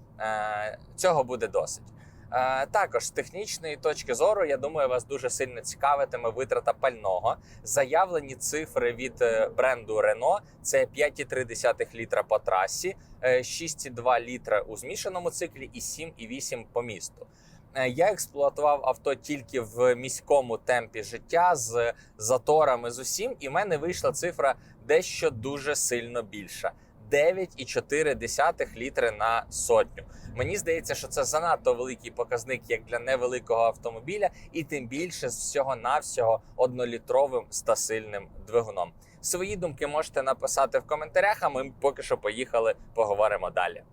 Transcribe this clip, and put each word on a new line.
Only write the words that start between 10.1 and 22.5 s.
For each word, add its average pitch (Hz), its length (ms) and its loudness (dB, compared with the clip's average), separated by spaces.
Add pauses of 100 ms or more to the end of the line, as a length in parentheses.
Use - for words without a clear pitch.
це - 240 2
п'ять 147 340 -2
і 135 40 -2
три 131 200 -2
десятих 117 500 -2
літра 110 280 -2
по 107 160 2
трасі, 95 580 0 (280)
е, 127 180 4
шість - 440 -8
і 131 40 -10
два 120 300 2
літра 117 400 -2
у 110 160 -10
змішаному 175 540 -6
циклі 135 420 -8
і 120 80 -14
сім 160 360 -10
і 113 100 -14
вісім 123 460 -8
по 120 100 -2
місту. - 440 -12 (480)
Е, 127 140 0
я 170 240 2
експлуатував 143 720 0
авто 131 280 0
тільки 135 460 -6
в 120 340 4
міському 127 640 0
темпі 113 460 -2
життя, 165 520 2
з 117 400 0 (240)
заторами, 127 720 4